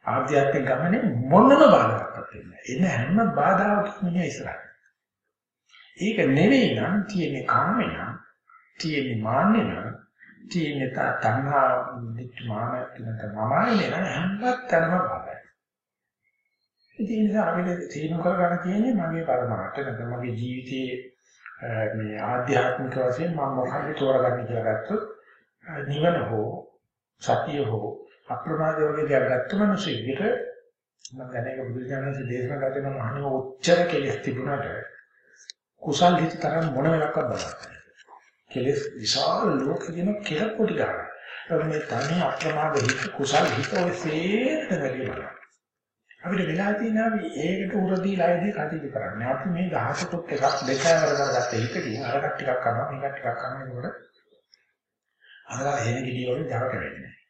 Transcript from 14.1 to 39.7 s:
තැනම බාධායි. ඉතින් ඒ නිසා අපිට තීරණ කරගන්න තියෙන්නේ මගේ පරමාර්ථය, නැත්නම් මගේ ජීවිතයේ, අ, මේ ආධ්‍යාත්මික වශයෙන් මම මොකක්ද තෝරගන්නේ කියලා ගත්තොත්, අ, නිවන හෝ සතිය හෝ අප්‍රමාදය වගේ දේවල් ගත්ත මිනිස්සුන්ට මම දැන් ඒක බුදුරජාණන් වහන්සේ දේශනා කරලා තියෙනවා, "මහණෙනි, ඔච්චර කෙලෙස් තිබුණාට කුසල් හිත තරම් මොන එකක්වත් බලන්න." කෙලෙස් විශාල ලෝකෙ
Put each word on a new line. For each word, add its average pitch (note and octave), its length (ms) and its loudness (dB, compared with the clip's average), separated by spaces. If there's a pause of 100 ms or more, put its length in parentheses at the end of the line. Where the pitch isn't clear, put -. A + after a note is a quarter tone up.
තැනම E3 320 2
බාධායි. - 480 -4 (1500)
ඉතින් A3 160 -4
ඒ G#3+ 80 2
නිසා G#3 240 4
අපිට F3 400 0
තීරණ D#3+ 360 -4
කරගන්න F3 360 2
තියෙන්නේ G#3+ 380 0
මගේ E3 280 -2
පරමාර්ථය, B2 560 -2
නැත්නම් A#2+ 300 -6
මගේ A#2+ 240 -6
ජීවිතයේ, B2+ 640 -6 (600)
අ, A#2+ 120 -10 (240)
මේ G#2+ 280 -6
ආධ්‍යාත්මික B2 760 0
වශයෙන් D#3+ 360 0
මම C#3 200 -2
මොකක්ද C#3+ 420 -2
තෝරගන්නේ B2 520 2
කියලා A2 220 -2
ගත්තොත්, G3 340 -2 (640)
අ, D#3 160 -10
නිවන D3+ 400 2
හෝ A2 280 -2 (720)
සතිය - 400 0
හෝ A2 260 -2 (380)
අප්‍රමාදය D#3 560 -2
වගේ D3 260 0
දේවල් C3 200 4
ගත්ත B2+ 260 0
මිනිස්සුන්ට E3 680 0 (840)
මම B2+ 240 -14
දැන් B2 180 -4
ඒක C3 140 -6
බුදුරජාණන් C3 460 -6
වහන්සේ C3 220 -6
දේශනා B2 300 -4
කරලා C3+ 140 0
තියෙනවා, A#2+ 300 -4
"මහණෙනි, C#3 260 -4
ඔච්චර E3+ 560 2
කෙලෙස් C#3 340 -2
තිබුණාට C3+ 480 -4 (1160)
කුසල් F3 340 6
හිත D#3+ 200 2
තරම් D#3+ 340 0
මොන C3+ 180 0
එකක්වත් - 380 2
බලන්න." - 520 -8 (720)
කෙලෙස් B2+ 300 0 (120)
විශාල D#3+ 640 0
ලෝකෙ C3+ 340 -2